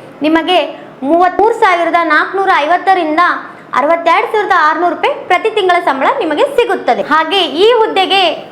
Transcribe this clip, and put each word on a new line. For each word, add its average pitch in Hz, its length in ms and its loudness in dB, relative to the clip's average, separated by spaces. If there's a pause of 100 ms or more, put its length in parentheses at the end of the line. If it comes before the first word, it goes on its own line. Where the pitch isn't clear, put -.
(220)
ನಿಮಗೆ 320 680 -2 (120)
ಮೂವತ್ಮೂರು 359 520 2
ಸಾವಿರದ 349 480 2
ನಾಲ್ಕುನೂರ 349 540 0
ಐವತ್ತರಿಂದ 330 640 0 (540)
ಅರವತ್ತೆರಡು 339 580 0
ಸಾವಿರದ 415 260 0
ಆರುನೂರು 320 360 0
ರೂಪಾಯಿ - 320 -4
ಪ್ರತಿ 359 240 0
ತಿಂಗಳ 370 340 0
ಸಂಬಳ 277 220 -2 (120)
ನಿಮಗೆ 330 240 -2
ಸಿಗುತ್ತದೆ. 427 600 0
ಹಾಗೆ 320 360 0
ಈ 349 340 2
ಹುದ್ದೆಗೆ 381 800 0